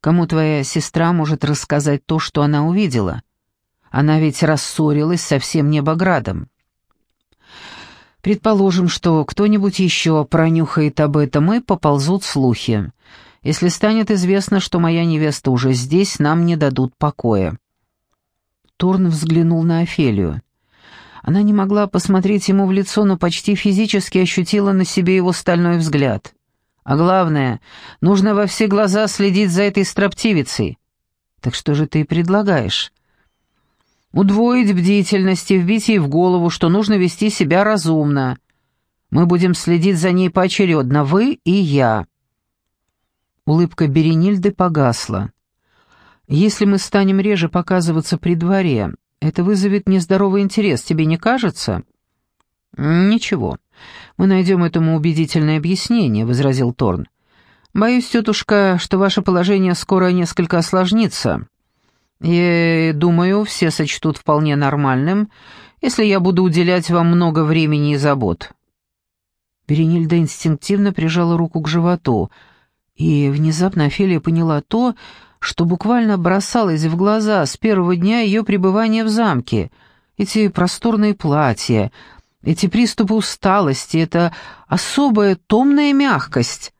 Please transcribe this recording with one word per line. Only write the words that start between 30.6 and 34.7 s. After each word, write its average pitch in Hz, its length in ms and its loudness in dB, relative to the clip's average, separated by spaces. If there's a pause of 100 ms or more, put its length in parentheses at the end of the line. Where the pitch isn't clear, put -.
«Так 123 140 -6
что - 200 -4
же 151 120 0
ты 156 180 -2
предлагаешь?» 170 880 -2 (1160)
«Удвоить 208 640 2